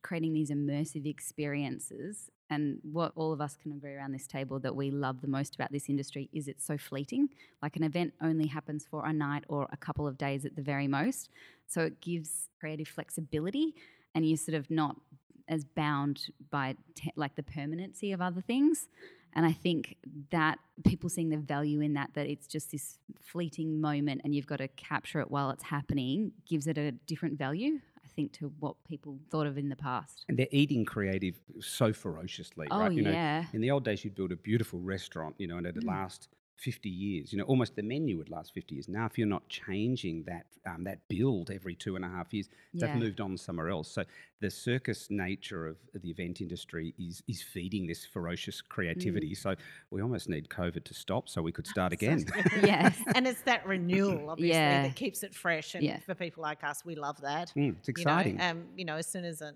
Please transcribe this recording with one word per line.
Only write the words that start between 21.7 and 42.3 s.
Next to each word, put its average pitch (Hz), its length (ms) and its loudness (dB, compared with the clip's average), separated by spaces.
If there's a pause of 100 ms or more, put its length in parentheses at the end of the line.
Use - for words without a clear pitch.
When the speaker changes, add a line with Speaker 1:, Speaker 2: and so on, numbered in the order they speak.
Speaker 1:
in 147 120 2
that, 139 200 -2
that 143 120 -2
it's 143 200 -6
just - 260 -6
this - 260 -8 (220)
fleeting 160 640 -2
moment 147 420 2
and 147 100 2
you've 143 120 0
gotta 135 220 -4
capture - 520 -4
it - 100 -2
while 139 200 2
it's - 140 -6
happening, 143 680 0 (140)
gives 151 200 0
it 156 120 0
a 147 140 0
different 160 460 -4
value, 185 400 0 (240)
I - 60 -20
think, - 260 -2
to 143 160 -6 (100)
what 147 240 -6
people 143 340 -10 (120)
thought 156 160 0
of 139 120 -2
in 143 100 -2
the 135 80 -4
past. - 520 -6
Speaker 2:
And 123 100 4
they're 131 140 6
eating 139 340 6
creative 95 520 0 (220)
so 110 320 4
ferociously, 95 800 -6
Speaker 1:
Oh, 202 100 2
Speaker 2:
right? 208 120 4
You 165 100 4
know, - 80 6
Speaker 1:
yeah. 160 420 2
Speaker 2:
in 110 80 0
the 113 100 4
old 139 140 4
days, 104 200 0
you'd 101 100 -4
build 92 180 0
a 87 40 -4
beautiful 107 440 0
restaurant, 92 580 -4
you 101 80 -4
know, 85 120 -4
and 87 80 -2
it'd 90 180 -4
Speaker 1:
Mm. 233 40 0
Speaker 2:
last 95 400 -4 (280)
fifty - 320 -6
years. 90 440 -4
You 98 60 0
know, 101 60 0
almost 131 320 4
the 107 60 -2
menu 120 360 0
would 76 120 -8
last 82 240 -10
fifty 85 220 -8
years. 69 120 -10
Now, 107 180 -2
if - 120 -4
you're 113 100 4
not 98 200 0
changing 98 760 -2
that, 87 220 -10 (180)
um, 87 200 -6
that 98 240 -8
build 104 420 2
every 92 240 -6
two 95 220 -4
and 92 80 -4
a 90 40 -4
half 90 240 -6